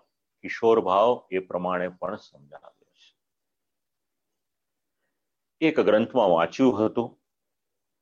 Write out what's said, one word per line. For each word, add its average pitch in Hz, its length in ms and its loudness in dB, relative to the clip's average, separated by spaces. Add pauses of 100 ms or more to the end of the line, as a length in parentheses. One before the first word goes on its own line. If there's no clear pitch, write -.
(420)
કિશોર 113 400 0
ભાવ 98 500 0
એ 92 80 -4
પ્રમાણે 90 500 -6
પણ 90 260 -10
સમજાવ્યો - 800 -20
છે. - 260 -20 (2500)
એક 156 180 2
ગ્રંથમાં 107 500 2
વાંચ્યું 104 560 2
હતું, 120 360 -6 (800)